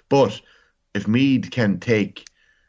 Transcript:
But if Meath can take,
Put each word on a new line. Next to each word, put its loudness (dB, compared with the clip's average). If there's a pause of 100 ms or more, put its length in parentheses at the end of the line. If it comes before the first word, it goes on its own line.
But 2 (540)
if -6
Meath 0
can -2
take, -2 (440)